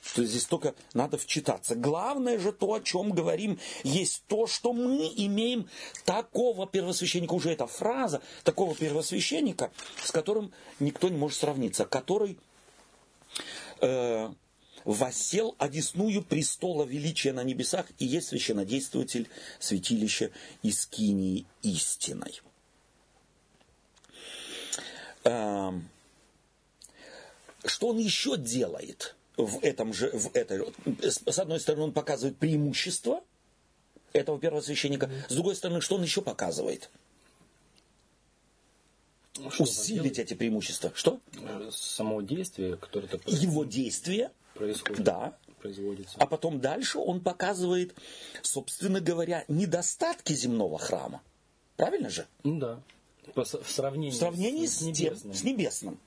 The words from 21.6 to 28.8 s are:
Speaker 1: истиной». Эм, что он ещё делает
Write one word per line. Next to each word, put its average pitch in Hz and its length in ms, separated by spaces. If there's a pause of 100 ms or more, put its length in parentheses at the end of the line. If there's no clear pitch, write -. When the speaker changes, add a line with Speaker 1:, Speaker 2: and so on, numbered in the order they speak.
Speaker 1:
истиной». - 800 (2750)
Эм, 101 640 (1800)
что - 240
он 226 100
ещё 233 380
делает - 800 (200)